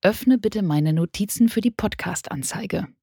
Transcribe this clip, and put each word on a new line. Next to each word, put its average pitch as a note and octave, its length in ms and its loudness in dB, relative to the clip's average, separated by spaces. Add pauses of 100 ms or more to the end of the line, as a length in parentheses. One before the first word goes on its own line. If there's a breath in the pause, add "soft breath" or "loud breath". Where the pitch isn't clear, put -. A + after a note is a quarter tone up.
öffne A3 340 4
bitte A3 260 -2
meine D#3 300 2
Notizen G3 560 0
für A3+ 120 0
die A#3 100 2
Podcast-Anzeige. F3 1160 -6 (140)